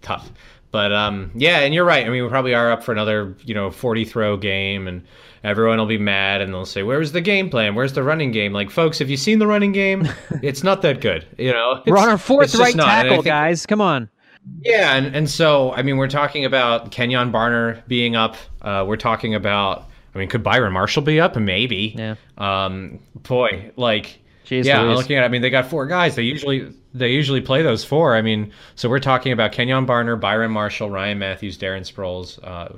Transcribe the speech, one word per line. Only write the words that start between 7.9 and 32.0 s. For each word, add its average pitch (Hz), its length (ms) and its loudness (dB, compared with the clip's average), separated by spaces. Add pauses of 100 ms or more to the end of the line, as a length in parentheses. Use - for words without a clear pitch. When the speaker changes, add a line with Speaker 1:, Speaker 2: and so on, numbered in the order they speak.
Speaker 1:
the 139 120 -2
running 147 280 0
game?" 104 220 -2
Like, 101 160 -4
folks, 160 300 0
have 135 100 -2
you 139 80 -2
seen 214 220 2
the 214 80 4
running 202 260 2
game? 196 340 0 (180)
Speaker 2:
<laughs> 147 160 -6
Speaker 1:
It's 135 220 -4
not 190 200 2
that 143 180 0
good, 85 240 -2 (120)
you 127 140 0
know? 120 340 0
Speaker 2:
We're 180 100 6
Speaker 1:
It's, 196 80 8
Speaker 2:
on 233 60 6
our 214 80 4
fourth 277 280 4
Speaker 1:
it's - 80 0
just 226 100 4
Speaker 2:
right 247 120 4
Speaker 1:
not. 156 120 4
And 120 40 6
I 220 120 4
Speaker 2:
tackle, 131 140 4
Speaker 1:
think 151 80 0
Speaker 2:
guys. 156 400 2
Come 208 160 0
on. 143 280 0 (520)
Speaker 1:
Yeah, 202 340 4
and, 135 180 0
and 147 160 0
so, 143 440 4
I 120 80 -2
mean, 135 160 0
we're 135 100 2
talking 143 380 -2
about 120 460 2
Kenyon 123 400 0
Barner 117 560 0
being 120 280 0
up. 110 220 0 (240)
Uh, 98 260 -2
we're 107 80 0
talking 110 400 -2
about, 101 540 -2 (260)
I 98 40 -8
mean, 95 100 -6
could 113 140 -2
Byron 104 280 2
Marshall 98 300 0
be 151 180 2
up? 175 160 2
Maybe. 107 640 -2
Speaker 2:
Yeah. 110 180 -8 (220)
Speaker 1:
Um, 95 640 -4 (160)
boy, 110 600 -2
like, 110 440 -2 (260)
Speaker 2:
Jeez 127 180 -2
Speaker 1:
yeah, 135 160 4
I'm 117 80 2
Speaker 2:
Louise. 120 100 2
Speaker 1:
looking 135 200 0
at, 123 80 4
I - 20 2
mean, 120 140 0
they 123 80 0
got 127 160 2
four 147 220 -4
guys. 170 280 0
They 120 80 -2
usually, 135 480 -4 (220)
they 123 180 0
usually 135 300 0
play 131 200 0
those 117 220 0
four. 147 320 2
I 110 60 4
mean, 107 320 -2 (220)
so - 140 -4
we're 131 100 2
talking 131 340 0
about 110 180 0
Kenyon 131 340 0
Barner, 117 300 0
Byron 110 360 0
Marshall, 107 380 -4
Ryan 101 300 -4
Matthews, 95 380 -8
Darren 95 240 -6
Sproles. 92 600 -10